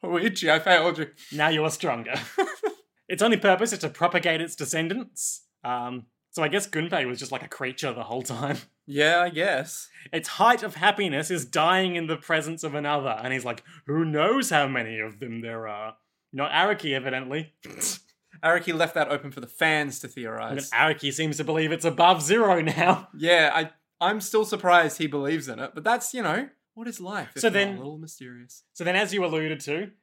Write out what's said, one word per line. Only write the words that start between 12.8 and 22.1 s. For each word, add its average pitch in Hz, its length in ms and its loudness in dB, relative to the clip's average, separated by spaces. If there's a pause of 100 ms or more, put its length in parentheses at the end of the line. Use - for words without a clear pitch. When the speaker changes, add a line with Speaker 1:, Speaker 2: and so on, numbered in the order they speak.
Speaker 2:
And 127 100 -4
he's 131 120 -4
like, 120 180 -6 (240)
"Who 160 180 0
knows 165 460 0
how 151 160 4
many 117 320 -4
of 107 220 -8
them 117 200 -8
there 113 280 -8
are?" 107 280 -10 (360)
Not 139 180 -4
Araki, 165 440 2
evidently. 131 580 -4 (120)
<laughs> - 0 - (800)
Speaker 1:
Araki 170 300 2
left 160 200 2
that 151 160 2
open 143 220 -4
for 139 80 -12
the 120 60 -12
fans 151 540 0
to 131 80 -12
theorize. 117 640 -8
Speaker 2:
And 117 80 4
Araki 151 320 2
seems 151 260 -2
to 151 60 -2
believe 160 280 0
it's 165 120 -6
above 170 380 6